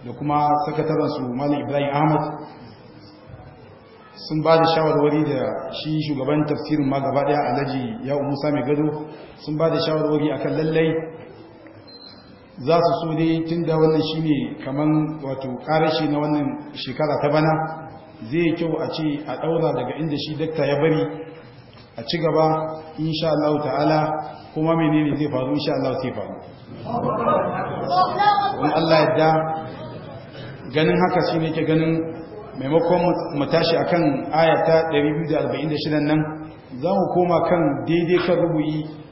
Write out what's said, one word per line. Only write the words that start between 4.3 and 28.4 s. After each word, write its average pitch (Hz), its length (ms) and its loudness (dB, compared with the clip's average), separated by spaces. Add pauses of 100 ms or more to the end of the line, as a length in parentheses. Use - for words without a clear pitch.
ba 160 120 8
da 160 80 6
shawarwari 156 600 4
da 135 160 0 (320)
shi - 200 -6 (160)
shugaban 143 380 0
tafsirin 147 420 -2
ma 139 120 0
gaba 135 260 0
daya 147 240 2
Alhaji 131 580 -4
Ya'u 143 140 0
Musa 143 300 -2
Mai 139 120 0
Gado 147 440 0 (360)
sun 151 140 -4
ba 165 120 4
da 156 100 0
shawarwari 151 520 2
akan 139 220 -2
lallai 160 360 2 (1700)
za 143 180 4
su 170 220 4
so 165 160 -4
dai 160 280 2
tun 165 220 -2
da 160 100 0
wannan 156 260 4
shi 156 200 -2
ne 143 420 -2
kaman 151 600 0
wato 135 260 -6 (160)
karashi 160 420 2
na 147 120 0
wannan 151 280 0 (260)
shekara 143 480 -4
ta 143 80 2
bana, 156 220 4 (800)
zai 151 100 0
yi 165 160 2
kyau 165 220 -2
a 139 120 -4
ce 151 360 -4
a 127 120 -6
daura 160 360 0
daga 127 240 -4
inda 151 180 -2
shi 143 220 -6
dakta 156 280 -2
ya 143 100 2
bari 156 260 2 (960)
a 113 60 -12
ci - 140 -4
gaba, 160 300 2 (460)
insha 160 340 -2
Allah 151 260 2 (100)
ta'ala, 151 360 2 (540)
kuma 160 220 2
menene 151 420 2
zai 147 100 0
faru, 131 240 -2
insha 147 220 0
Allah 135 260 0
sai 123 140 -4
faru. 98 220 -8 (2250)